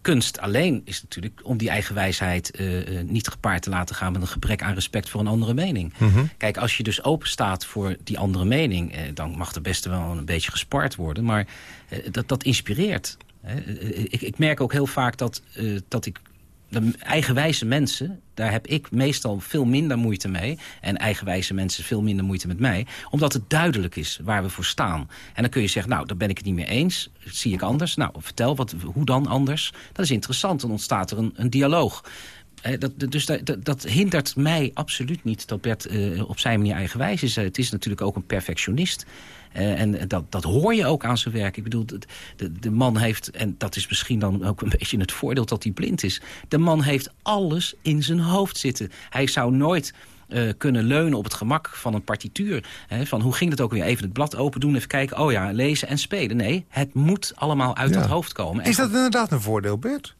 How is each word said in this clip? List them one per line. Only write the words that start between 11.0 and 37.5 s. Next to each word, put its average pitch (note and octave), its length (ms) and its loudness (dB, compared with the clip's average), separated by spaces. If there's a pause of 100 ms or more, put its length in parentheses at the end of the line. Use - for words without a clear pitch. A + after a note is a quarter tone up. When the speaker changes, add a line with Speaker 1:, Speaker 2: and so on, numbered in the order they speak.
Speaker 1:
Maar, G#2+ 220 2 (420)
eh, - 100 -8 (120)
dat, A2+ 180 -4
dat C3 160 0
inspireert. C#3 720 0 (240)
Hè, - 200 -8
eh, - 280 -6 (100)
eh, A2 120 0
ik, A#2+ 100 -2
ik - 180 -6
merk D#3 220 4
ook B2+ 120 2
heel C#3+ 140 2
vaak B2+ 300 0
dat, A#2 260 -4 (120)
eh, G#2 240 -2 (100)
dat - 180 -2
ik G2 140 -8 (480)
de A2+ 300 2
eigenwijze C#3 680 2
mensen, C#3 560 0 (140)
daar A2 160 0
heb A2 160 -2
ik D3+ 240 -2
meestal B2 500 0
veel C#3 240 0
minder C3+ 340 4
moeite G#2+ 300 0
mee. F#2+ 300 -2 (220)
En G2+ 160 -2
eigenwijze F#2+ 580 -2
mensen F#2+ 300 -2
veel G#2+ 180 0
minder G2+ 220 0
moeite F#2+ 220 -2
met F2 140 -4
mij. A#2 260 2 (240)
Omdat D3 220 2
het G#2+ 180 -4
duidelijk D3 460 2
is - 260 -6
waar G2+ 200 0
we F#2+ 60 -2
voor F2+ 160 -6
staan. A2 360 -2 (340)
En A2+ 80 0
dan B2 80 2
kun B2 120 2
je G2+ 60 2
zeggen, A2 240 0
nou, D#2 140 0
daar G2+ 100 -6
ben G2+ 140 0
ik F#2 60 0
het G2 100 -8
niet F#2+ 80 2
mee F2 120 0
eens. E3 440 0 (140)
Dat - 100 -14
zie - 180 0
ik F#2 100 -2
anders. D3 320 0
Nou, B2+ 240 0
vertel, B2 380 0
wat, C3 180 -4 (180)
hoe C#3 120 2
dan C3 220 2
anders? C#3 460 0 (200)
Dat G3 120 -2
is C#3 60 2
interessant. C3 500 0
Dan A#2 100 -4
ontstaat G#2 400 -2
er G#2 80 -6
een, A2 160 0
een A#2+ 160 0
dialoog. C#3 540 4 (580)
Hè, B2+ 160 -2
dat, C3+ 180 -2
dat, C#3 160 -2
dus D3 140 -2
dat, C#3 200 -2
dat, B2+ 180 -4
dat C#3 180 -2
hindert E3+ 540 2
mij C#3+ 380 2
absoluut D3+ 500 -4
niet A2 240 -2
dat G#2 120 -2
Bert, A2+ 260 -2
eh, G2+ 440 0
op - 80 -6
zijn A#2 200 2
manier G#2 160 4
eigenwijs C3+ 480 -2
is. B2+ 140 0
Eh, A2 80 0
het F#2 140 -4